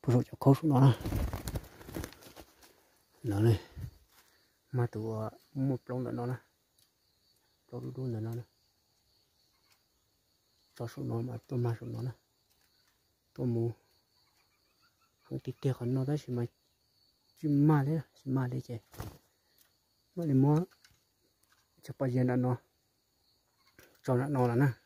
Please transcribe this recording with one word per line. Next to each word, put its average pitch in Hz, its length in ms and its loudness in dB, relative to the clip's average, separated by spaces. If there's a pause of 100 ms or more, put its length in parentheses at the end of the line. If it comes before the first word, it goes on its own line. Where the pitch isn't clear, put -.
Một 123 100 2
số 123 100 6
chó - 180 -6
khâu 135 140 8
xuống 160 160 0
nó 131 100 6
nè. 135 180 8 (2250)
Nó 104 180 -4
này. 110 200 6 (1120)
Mà 123 140 0
tụi, 110 340 -6
ờ, 110 100 -6 (220)
một 135 240 -2 (100)
lông 127 180 -6
nữa 117 80 -6
nó 120 140 -6
nè. 123 80 -4 (1400)
Cho 123 100 -12
đu 127 160 -10
đu 131 100 -8
nữa 113 140 -4
nó 113 140 -6
nè. 120 80 -8 (2250)
Cho 117 120 -8
xuống 131 220 -10
nó 117 120 -2
mà 120 260 -8
tôi 127 120 -6
mà 117 220 0
xuống 117 120 -12
nó 117 100 -8
nè. 127 80 -6 (1200)
Tôi 135 120 -4
mua. 117 240 0 (1500)
Không 135 180 -10
tít - 200 -10
tiệt 135 180 -2
còn 123 160 -2
nó 131 100 0
đấy, 147 120 -2 (100)
chỉ 127 60 -6
mà, 120 120 -2 (920)
chỉ 156 120 -4
mà 147 340 6
đấy, 151 180 0 (140)
chỉ - 160 -12
mà 131 160 0
đấy 123 140 -4
chứ. 123 140 -12 (1400)
Mà 175 120 -6
để 143 80 2
mua. 147 300 4 (1160)
Chắc - 160 -16
bao 135 100 -2
giờ 123 160 2
nó 123 120 2
nó. 127 200 2 (1500)
Cho 127 140 2
nó 135 120 0
nó 127 200 2
là 120 60 0
nè. 135 120 4 (200)